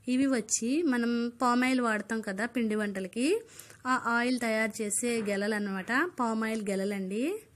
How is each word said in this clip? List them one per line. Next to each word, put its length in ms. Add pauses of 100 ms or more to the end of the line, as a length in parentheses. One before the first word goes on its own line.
(140)
ఇవి 200
వచ్చి 360 (220)
మనం 200 (300)
పామ్ 240
ఆయిల్ 200
వాడతాం 400
కదా 180 (100)
పిండి 260
వంటలకి, 480 (640)
ఆ 20 (200)
ఆయిల్ 320
తయారు 340
చేసే 320 (180)
గెలలు 280
అనమాట, 340 (280)
పామ్ 280
ఆయిల్ 220
గెలలండి. 520 (340)